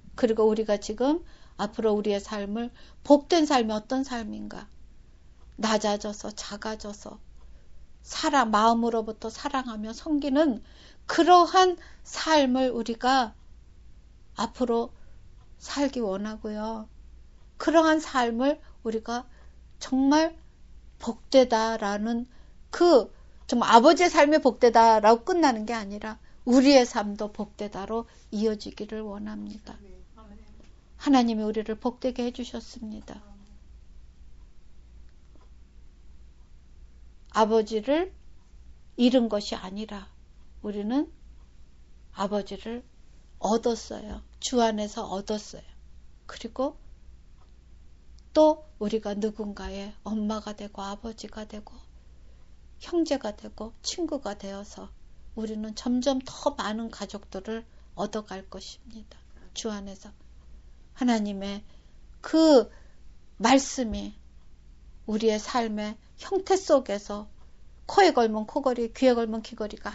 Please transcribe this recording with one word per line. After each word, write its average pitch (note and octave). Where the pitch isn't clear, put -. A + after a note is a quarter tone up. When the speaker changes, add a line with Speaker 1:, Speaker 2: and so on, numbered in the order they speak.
Speaker 1:
그리고 A3
우리가 G#3+
지금 B3+
앞으로 G#3+
우리의 G#3
삶을 G#3+
복된 D4
삶이 A#3+
어떤 C4
삶인가? G#3+
낮아져서 G#3+
작아져서 G#3+
사랑, C#4+
마음으로부터 A3+
사랑하며 A3+
섬기는 C#4+
그러한 F4
삶을 C4
우리가 A#3
앞으로 A#3
살기 C#4
원하고요. G#3+
그러한 D#4+
삶을 C4
우리가 A3
정말 D4
복되다라는 A3+
그, E4
정말 A#3
아버지의 D#4+
삶이 D4+
복되다라고 A3+
끝나는 C#4
게 A#3
아니라 G#3+
우리의 B3+
삶도 G#3
복되다로 G#3
이어지기를 G#3+
원합니다. G#3
Speaker 2:
아멘. F#3+
아멘. G#3
Speaker 1:
하나님이 A#3
우리를 G#3+
복되게 B3
해주셨습니다. A#3
Speaker 2:
아멘. -
Speaker 1:
아버지를 A3
잃은 A#3+
것이 G#3
아니라 G3+
우리는 G#3
아버지를 G3+
얻었어요. A3
주 B3
안에서 G#3
얻었어요. G#3
그리고 C4
또 D#4
우리가 G#3
누군가의 G3+
엄마가 G#3+
되고 G#3
아버지가 G#3+
되고 -
형제가 C#4+
되고 -
친구가 C#4+
되어서 G3
우리는 A3
점점 B3+
더 -
많은 A3
가족들을 G#3
얻어갈 G3
것입니다. -
주 A3+
안에서. G3
하나님의 G#3
그 D#4
말씀이 G#3+
우리의 G#3+
삶의 G#3+
형태 F#4+
속에서 G#3+
코에 F#4
걸면 A3
코걸이, B3
귀에 B3+
걸면 A3+
귀걸이가 G#3+